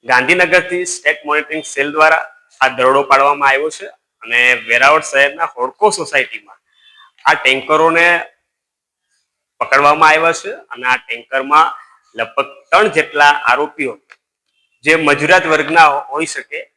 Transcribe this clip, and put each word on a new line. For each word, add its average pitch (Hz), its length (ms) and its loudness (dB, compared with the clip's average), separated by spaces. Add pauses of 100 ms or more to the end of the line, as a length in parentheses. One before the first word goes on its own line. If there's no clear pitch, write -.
ગાંધીનગરથી 180 800 0
સ્ટેટ 151 400 -6
મોનિટરિંગ 147 380 -6
સેલ 143 280 -6
દ્વારા 156 340 2 (360)
આ 131 60 2
દરોડો 131 360 0
પાડવામાં 139 460 2
આવ્યો 139 200 -2
છે 190 180 -14
અને 120 640 -2
વેરાવળ 123 480 2
શહેરના 143 440 -2
હોડકો 131 440 -2
સોસાયટીમાં 143 680 -6 (680)
આ 143 80 4
ટેન્કરોને 160 920 0 (1300)
પકડવામાં 147 500 2
આવ્યા 160 220 2
છે 196 220 -8
અને 123 340 -14
આ 127 80 0
ટેન્કરમાં 135 720 -2 (480)
લગભગ 117 320 -6 (240)
ત્રણ 202 160 2
જેટલા 147 440 2 (140)
આરોપીઓ 131 540 -4 (840)
જે 156 120 2
મજૂરાત 151 500 2
વર્ગના 156 400 2
હો-, 143 240 0
હોઈ 151 160 -6
શકે 147 520 -14